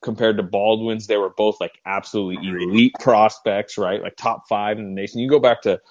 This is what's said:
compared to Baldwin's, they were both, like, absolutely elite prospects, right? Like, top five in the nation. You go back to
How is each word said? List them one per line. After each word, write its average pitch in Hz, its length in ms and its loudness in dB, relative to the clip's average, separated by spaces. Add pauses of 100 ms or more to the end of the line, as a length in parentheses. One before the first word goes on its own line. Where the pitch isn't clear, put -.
compared 113 360 0
to 95 60 -2
Baldwin's, 110 600 0
they 104 120 0
were 98 120 0
both, 107 320 -2
like, - 240 -8
absolutely 98 600 -4
elite 92 520 2
prospects, 107 800 2
right? 95 240 -2
Like, - 140 -12
top - 340 -4
five 107 300 -2
in 107 60 -10
the 95 140 -8
nation. 101 200 -8
You 127 100 -2
go 143 100 6
back 123 240 2
to 95 160 0 (120)